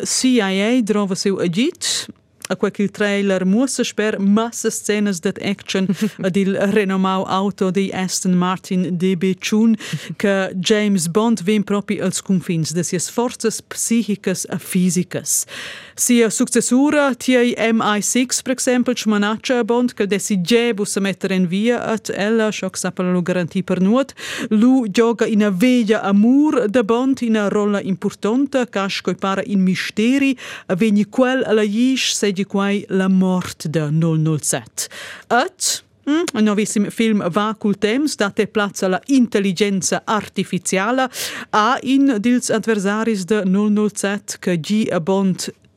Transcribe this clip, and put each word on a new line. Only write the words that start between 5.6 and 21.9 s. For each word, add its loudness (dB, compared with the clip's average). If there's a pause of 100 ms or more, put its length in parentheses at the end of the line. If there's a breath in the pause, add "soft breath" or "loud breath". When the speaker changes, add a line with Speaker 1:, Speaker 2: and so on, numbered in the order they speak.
Speaker 2:
<laughs> -4
Speaker 1:
ad 0
il 2
renomau 0
auto -2
di 0
Aston -2
Martin 0
D 0
B 0
Chun, 2 (400 loud breath)
che 0
James 2
Bond 2
vien 2
propi -4
als -4
confins -2
de -2
sias -6
forzas -4
psichicas -2
a -6
fisicas. -2 (500 loud breath)
Sia 4
successura, 2
T 0
A 2
M 2
I 0
six, 0
per -2
exempel, 0
schmanaccia 0
a 0
Bond, 0
che -2
desi 0
gebu 2
se -2
mettere -2
in 2
via, 0
at -4